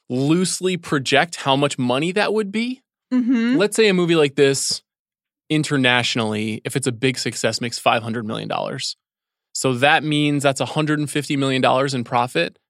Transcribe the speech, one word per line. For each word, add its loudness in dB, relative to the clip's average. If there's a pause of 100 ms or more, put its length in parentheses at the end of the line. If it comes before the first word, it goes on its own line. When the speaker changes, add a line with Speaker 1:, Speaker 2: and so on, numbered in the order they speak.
Speaker 1:
loosely 0
project 0
how 0
much 0
money 0
that 0
would -2
be, -4 (300)
Speaker 2:
Mm-hmm. 0
Speaker 1:
let's 0
say 4
a 4
movie 2
like 4
this 2 (680)
internationally, 0
if -6
it's -4
a 0
big -2
success, -2
makes -6
five 2
hundred -6
million -6
dollars. -6 (560)
So -2
that 4
means 0
that's 2
a -4
hundred -2
and -4
fifty -4
million 0
dollars 2
in -2
profit -2 (120)